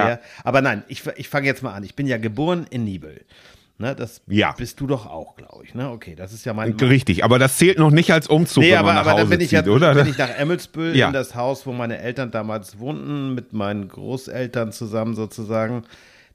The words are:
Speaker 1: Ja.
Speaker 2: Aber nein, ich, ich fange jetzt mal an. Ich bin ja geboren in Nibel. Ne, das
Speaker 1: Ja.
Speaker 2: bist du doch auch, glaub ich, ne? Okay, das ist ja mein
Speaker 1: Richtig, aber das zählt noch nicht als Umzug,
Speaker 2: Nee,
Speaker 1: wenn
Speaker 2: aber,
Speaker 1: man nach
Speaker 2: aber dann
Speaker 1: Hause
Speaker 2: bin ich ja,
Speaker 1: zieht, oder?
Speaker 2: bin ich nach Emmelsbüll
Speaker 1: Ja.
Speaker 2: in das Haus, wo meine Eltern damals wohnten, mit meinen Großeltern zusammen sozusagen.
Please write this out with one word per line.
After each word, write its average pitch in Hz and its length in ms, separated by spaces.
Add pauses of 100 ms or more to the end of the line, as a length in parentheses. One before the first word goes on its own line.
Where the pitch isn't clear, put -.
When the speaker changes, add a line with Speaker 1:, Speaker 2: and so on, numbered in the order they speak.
Speaker 1:
Ja. 120 120 (260)
Speaker 2:
Aber 123 160
nein, 120 280
ich, - 120 (160)
ich - 140
fange 139 160
jetzt 131 160
mal 123 100
an. 98 100
Ich 95 140
bin 143 100
ja 127 120
geboren 147 500
in 120 160
Nibel. 82 380 (560)
Ne, 123 160
das - 320
Speaker 1:
Ja. 98 260
Speaker 2:
bist - 280
du 143 60
doch 127 180
auch, 78 320
glaub - 260
ich, - 120
ne? 127 160
Okay, 104 240
das 92 180
ist 113 140
ja 113 80
mein 110 260
Speaker 1:
Richtig, 127 440
aber 120 140
das 135 200
zählt 185 200
noch 156 120
nicht 165 200
als 160 160
Umzug, 156 360
Speaker 2:
Nee, 165 80
Speaker 1:
wenn 180 80
Speaker 2:
aber, 156 80
Speaker 1:
man 170 80
nach 147 80
Speaker 2:
aber 156 80
dann 107 160
Speaker 1:
Hause 104 100
Speaker 2:
bin 165 60
ich 170 80
ja, 156 120
Speaker 1:
zieht, 98 80
oder? 143 240
Speaker 2:
bin 143 120
ich 143 100
nach 131 140
Emmelsbüll 160 640
Speaker 1:
Ja. 110 120
Speaker 2:
in - 40
das 131 220
Haus, 131 320
wo 131 80
meine 117 240
Eltern 123 320
damals 107 480
wohnten, 139 560
mit - 180
meinen 101 360
Großeltern 117 840
zusammen 113 420
sozusagen. 110 720 (500)